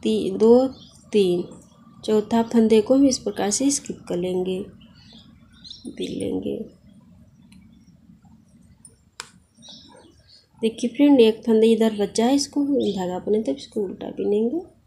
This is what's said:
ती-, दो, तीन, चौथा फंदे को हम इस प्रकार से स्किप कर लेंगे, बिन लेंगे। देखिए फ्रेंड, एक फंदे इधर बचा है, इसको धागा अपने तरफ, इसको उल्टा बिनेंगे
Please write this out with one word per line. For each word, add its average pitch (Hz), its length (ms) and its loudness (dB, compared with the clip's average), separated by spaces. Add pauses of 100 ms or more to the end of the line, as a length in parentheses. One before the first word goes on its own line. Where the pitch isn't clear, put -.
ती-, 214 300 -2
दो, 233 340 6 (460)
तीन, 180 300 2 (600)
चौथा 214 400 0
फंदे 226 380 4
को 254 140 2
हम 277 100 4
इस 254 140 2
प्रकार 202 320 -6
से 262 200 0
स्किप - 280 -8 (100)
कर 175 80 -4
लेंगे, 180 420 -4 (1300)
बिन - 240 -12
लेंगे। 190 460 -6 (4000)
देखिए 226 280 -4
फ्रेंड, 285 300 4
एक 220 220 4
फंदे 220 260 4
इधर 220 300 2
बचा 208 280 -2
है, 262 100 2
इसको 285 280 -2 (280)
धागा 180 240 -6
अपने 202 260 -2
तरफ, 269 160 -6
इसको - 240 -10
उल्टा - 300 -10
बिनेंगे 214 480 -2 (280)